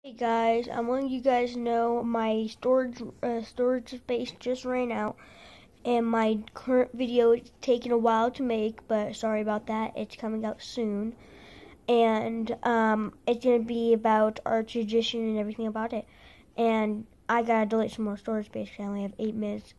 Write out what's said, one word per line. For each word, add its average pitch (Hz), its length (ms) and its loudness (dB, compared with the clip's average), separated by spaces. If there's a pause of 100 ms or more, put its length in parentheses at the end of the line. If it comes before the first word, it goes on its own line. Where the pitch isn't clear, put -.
Hey 226 60 -16
guys, 226 580 2
I'm 233 160 -2
letting 269 220 0
you 254 100 -2
guys 247 340 2
know 233 480 0
my 226 440 0
storage, 254 560 0 (200)
uh, 233 200 -2
storage 247 480 -2
space 247 500 -6
just 254 240 -4
ran 254 260 -2
out, 214 260 -4 (680)
and 233 220 2
my 220 320 2 (160)
current 254 400 0
video 233 380 4
is - 280 0
taking 247 320 0
a 233 60 4
while 226 320 2
to 269 120 -8
make, 226 460 -2
but 208 280 -2
sorry 214 260 -2
about 214 240 -2
that. 220 320 -4
It's 214 180 -8
coming 220 300 -6
out 214 160 -8
soon, 214 520 -4 (760)
and, 226 720 2
um, 220 640 0
it's 240 180 0
gonna 247 140 6
be 233 340 0
about 214 540 4
our 226 160 2
tradition 226 680 0
and 214 100 0
everything 214 280 -4
about 220 260 -4
it. 214 140 -6 (500)
And 220 480 2 (240)
I 233 140 2
gotta 226 240 4
delete 220 240 0
some 220 160 -4
more 202 100 -4
storage 214 300 -4
space 214 240 -10
'cause 202 160 -10
I - 20 -4
only 202 140 -4
have 202 160 -6
eight 214 160 -4
minutes 208 440 -6